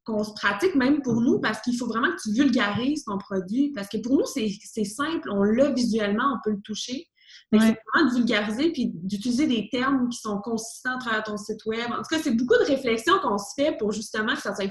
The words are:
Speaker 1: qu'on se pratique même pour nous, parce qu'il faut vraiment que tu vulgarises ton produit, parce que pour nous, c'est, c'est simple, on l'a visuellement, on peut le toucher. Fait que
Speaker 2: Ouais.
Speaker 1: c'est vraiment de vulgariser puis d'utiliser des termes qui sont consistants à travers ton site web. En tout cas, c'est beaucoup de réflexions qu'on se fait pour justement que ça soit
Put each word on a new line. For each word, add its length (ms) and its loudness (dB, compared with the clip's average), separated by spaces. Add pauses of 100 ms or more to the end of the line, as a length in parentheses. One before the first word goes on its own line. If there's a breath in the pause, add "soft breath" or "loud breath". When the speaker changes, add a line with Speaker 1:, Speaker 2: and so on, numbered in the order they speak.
Speaker 1:
qu'on 200 -2
se 80 -8
pratique 420 0
même 280 4
pour 180 0
nous, 200 4
parce 200 -2
qu'il 160 -2
faut 100 -4
vraiment 220 0
que 140 -4
tu 100 -4
vulgarises 720 2
ton 140 -4
produit, 560 -2
parce 140 -6
que 100 -4
pour 180 0
nous, 100 4
c'est, 220 -2 (160)
c'est 200 -4
simple, 460 -4
on 120 2
l'a 300 4
visuellement, 520 0 (100)
on 100 -4
peut 120 0
le 60 -6
toucher. 440 -10 (460 soft breath)
Fait 60 8
que 40 6
Speaker 2:
Ouais. 60 6
Speaker 1:
c'est 320 0
vraiment 100 6
de 60 0
vulgariser 560 2
puis 220 -2
d'utiliser 520 -2
des 240 0
termes 380 2
qui 100 -6
sont 200 -4
consistants 580 -6
à 20 -6
travers 260 -2
ton 120 -6
site 300 -8
web. 260 -4
En 60 -4
tout 120 -8
cas, 120 0
c'est 120 0
beaucoup 240 2
de 80 4
réflexions 560 2
qu'on 160 0
se 180 -10
fait 220 2
pour 140 0
justement 420 -4
que 60 -6
ça 140 -4
soit 160 -4